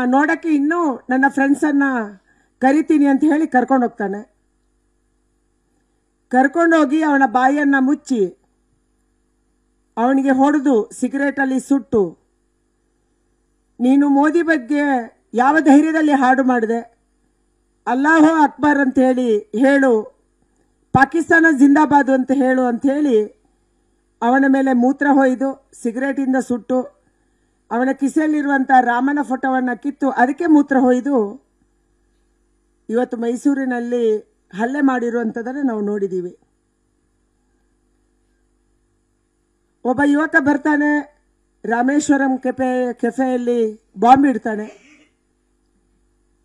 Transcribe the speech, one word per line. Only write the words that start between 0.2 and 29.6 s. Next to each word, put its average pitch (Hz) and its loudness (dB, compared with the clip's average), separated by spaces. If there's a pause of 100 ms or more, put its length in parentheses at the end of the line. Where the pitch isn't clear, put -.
ಇನ್ನೂ 302 -2
ನನ್ನ 262 0
friends 277 0
ಅನ್ನ 285 0 (760)
ಕರಿತೀನಿ 294 2
ಅಂತ 277 2
ಹೇಳಿ 302 0
ಕರ್ಕೊಂಡು 254 0
ಹೋಗ್ತಾನೆ. 202 -10 (1900)
ಕರ್ಕೊಂಡೋಗಿ 302 2
ಅವನ 285 0
ಬಾಯನ್ನ 269 0
ಮುಚ್ಚಿ, 262 -2 (1600)
ಅವನಿಗೆ 269 0
ಹೊಡೆದು, 269 2
cigarette 277 -4
ಅಲ್ಲಿ 262 -2
ಸುಟ್ಟು, 220 -2 (1600)
"ನೀನು 277 2
ಮೋದಿ 294 2
ಬಗ್ಗೆ 294 -2 (520)
ಯಾವ 254 2
ಧೈರ್ಯದಲ್ಲಿ 302 4
ಹಾಡು 262 2
ಮಾಡಿದೆ? 233 -4 (880)
ಅಲ್ಲಾಹು 311 4
ಅಕ್ಬರ್ 285 0
ಅಂತ 269 0
ಹೇಳಿ 254 2
ಹೇಳು, 262 2 (920)
ಪಾಕಿಸ್ತಾನ 320 0 (120)
ಜಿಂದಾಬಾದ್ 285 2
ಅಂತ 262 -2
ಹೇಳು" 254 0
ಅಂತ 240 -4
ಹೇಳಿ 269 -2 (840)
ಅವನ 254 2
ಮೇಲೆ 269 0
ಮೂತ್ರ 262 0
ಹೊಯ್ದು, 262 -2 (120)
ಸಿಗರೇಟಿಂದ 262 -4
ಸುಟ್ಟು, 247 -4 (880)
ಅವನ 240 -2
ಕಿಸೆಯಲ್ಲಿರುವಂತ 285 -2 (100)
ರಾಮನ 254 0
ಫೋಟೋವನ್ನ 254 -4